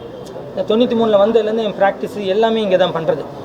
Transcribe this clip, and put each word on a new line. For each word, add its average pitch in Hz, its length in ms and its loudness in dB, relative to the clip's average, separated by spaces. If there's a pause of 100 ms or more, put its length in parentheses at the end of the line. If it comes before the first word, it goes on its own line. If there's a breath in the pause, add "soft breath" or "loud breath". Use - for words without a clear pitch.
(560)
இந்த 196 200 -2
தொண்ணூத்தி 240 220 2
மூணுல 214 240 4
வந்ததுலேருந்து 220 420 2
என் 202 160 -4
பிராக்டிஸ் 196 460 -2
எல்லாமே 220 360 2
இங்க 185 160 2
தான் 175 180 0
பண்றது. 160 300 -2 (200)